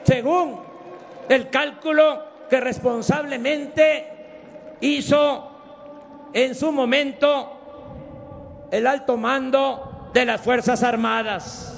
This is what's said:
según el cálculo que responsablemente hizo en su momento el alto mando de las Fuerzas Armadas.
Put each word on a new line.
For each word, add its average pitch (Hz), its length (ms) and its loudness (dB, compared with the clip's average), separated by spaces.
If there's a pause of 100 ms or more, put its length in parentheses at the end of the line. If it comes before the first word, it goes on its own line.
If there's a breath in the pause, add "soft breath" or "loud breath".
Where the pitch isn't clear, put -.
según 269 580 2 (680)
el 262 200 2
cálculo 302 760 2 (240)
que 262 120 4
responsablemente 277 1500 0 (720)
hizo 285 720 2 (840)
en 254 220 2
su 311 160 0
momento - 2000 -2
el 220 160 2
alto 269 300 0
mando 262 960 -2
de 247 120 4
las 226 140 0
Fuerzas 240 440 2
Armadas. 226 960 -2